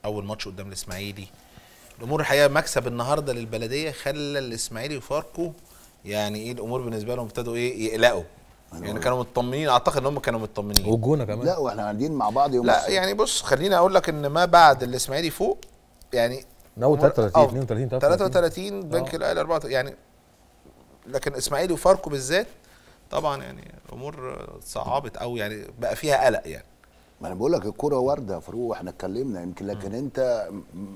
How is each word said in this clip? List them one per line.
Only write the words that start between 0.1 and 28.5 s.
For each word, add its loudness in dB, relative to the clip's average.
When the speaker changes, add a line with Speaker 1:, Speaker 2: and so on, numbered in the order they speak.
Speaker 1:
ماتش -8
قدام -14
الاسماعيلي، -10
الامور -2
الحقيقه 6
مكسب 0
النهارده -2
للبلديه -6
خلى -4
الاسماعيلي -6
وفاركو -6
يعني -2
ايه، -8
الامور -6
بالنسبه -6
لهم -6
ابتدوا -6
ايه، -2
يقلقوا. 2
Speaker 2:
أنا -14
Speaker 1:
يعني -8
Speaker 2:
بقول -6
Speaker 1:
كانوا 0
مطمنين، -2
اعتقد 4
ان 0
هم -2
كانوا -2
مطمنين. -2
Speaker 3:
والجونه 2
كمان. -4
Speaker 2:
لا، 0
واحنا -2
قاعدين -4
مع 0
بعض 2
يوم 4
Speaker 1:
لا، 6
Speaker 2:
السبت. 0
Speaker 1:
يعني 2
بص، 0
خليني 2
اقول 6
لك 4
ان -2
ما 2
بعد 10
الاسماعيلي -2
فوق -2
يعني 2
Speaker 3:
من -4
اول 6
Speaker 1:
أمور 6
Speaker 3:
تلاتة 4
وتلاتين، 6
Speaker 1:
أفضل. 8
Speaker 3:
اتنين -2
وتلاتين، -2
تلاتة 4
وتلاتين. 0
Speaker 1:
تلاتة 4
وتلاتين، 0
بنك -2
Speaker 3:
آه. -4
Speaker 1:
الاهلي -2
أربعة 0
وتلاتين، -2
يعني -2
لكن -4
اسماعيلي -2
وفاركو 4
بالذات -2
طبعًا -2
يعني -16
الامور -12
صعبت -6
قوي، -6
يعني -6
بقى -2
فيها 2
قلق 4
يعني. -14
Speaker 2:
ما -10
انا -8
بقول 2
لك 0
الكرة -2
واردة -2
يا -6
فاروق، -6